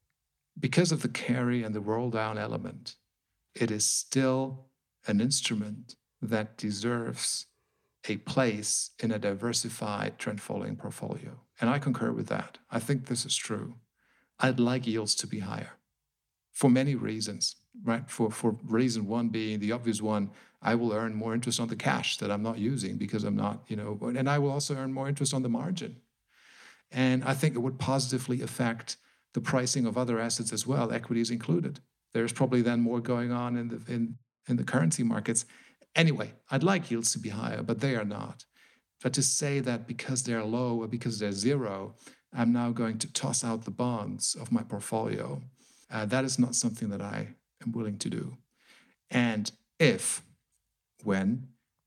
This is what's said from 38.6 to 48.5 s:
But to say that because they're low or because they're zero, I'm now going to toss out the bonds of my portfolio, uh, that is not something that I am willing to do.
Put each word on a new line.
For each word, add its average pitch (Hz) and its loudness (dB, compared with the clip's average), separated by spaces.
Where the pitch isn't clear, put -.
But 127 0
to 143 4
say 139 2
that 117 -2
because 123 -4
they're 113 0
low 117 0
or 113 -4
because 117 -4
they're 104 -2
zero, 101 0
I'm 120 4
now 120 4
going 113 0
to - -4
toss - -2
out 113 -2
the 101 -8
bonds 104 -2
of 135 -4
my 113 4
portfolio, 113 -2
uh, 110 -2
that 131 2
is 131 -2
not 123 4
something 110 0
that 101 -4
I 104 -6
am 117 -2
willing 107 -2
to - -2
do. - -4